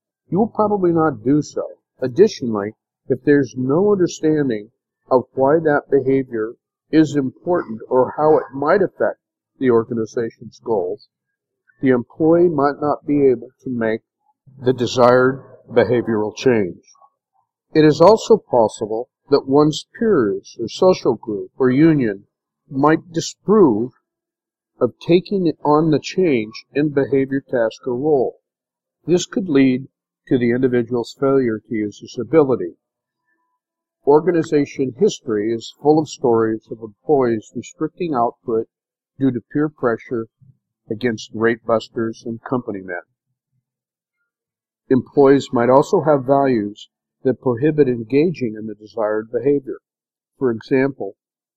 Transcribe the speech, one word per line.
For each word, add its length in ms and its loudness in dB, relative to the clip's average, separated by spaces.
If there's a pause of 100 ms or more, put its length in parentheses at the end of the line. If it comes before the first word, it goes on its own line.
(280)
you 100 -4
will 100 0
probably 440 0
not 320 -2
do 160 2
so. 260 -8 (340)
Additionally, 720 0 (360)
if 160 -4
there's 320 2
no 360 0
understanding 800 -2 (400)
of 220 2
why 220 2
that 360 -2
behavior 640 -2 (380)
is 260 2
important 720 -4
or 300 2
how 180 4
it 160 0
might 300 0
affect 360 -4 (400)
the 120 0
organization's 920 -4
goals, 460 -6 (720)
the 80 0
employee 640 2
might 280 0
not 280 -4
be 200 0
able 220 0 (140)
to 80 -12
make 320 -4 (560)
the 160 0
desired 680 2 (280)
behavioral 680 0
change. 460 0 (920)
It 140 6
is 160 4
also 340 6
possible 720 -2 (220)
that 180 2
one's 380 2 (120)
peers 640 -2
or 80 -8
social 460 0
group 420 -10
or 140 2
union 540 2 (440)
might 440 0
disapprove 800 0 (880)
of 120 0 (140)
taking 460 0 (120)
on 260 2
the 120 2
change 500 -2 (220)
in 180 -2
behavior, 480 -2
task, 460 -4
or 80 -4
role. 460 -2 (680)
This 200 0
could 220 -6
lead 380 2 (420)
to 100 2
the 120 0
individual's 680 -2
failure 420 0
to 140 -12
use 260 -6
his 200 -16
ability. 540 0 (1300)
Organization 920 0
history 540 -4
is 300 -10
full 160 4
of 100 -4
stories 600 -2
of 120 -14
employees 720 -2
restricting 600 -8
output 520 -4 (520)
due 120 0
to 100 -6 (120)
peer 160 -2
pressure 580 -6 (640)
against 440 -6
rate 300 -2
busters 600 -4
and 160 -12
company 380 -6
men. 220 -12 (1900)
Employees 640 2
might 160 0
also 340 2
have 220 0
values 640 -2 (340)
that 200 -2
prohibit 440 0
engaging 720 -4
in 80 -12
the 80 -12
desired 560 -6
behavior. 480 -4 (600)
For 120 -2
example, 640 -4 (400)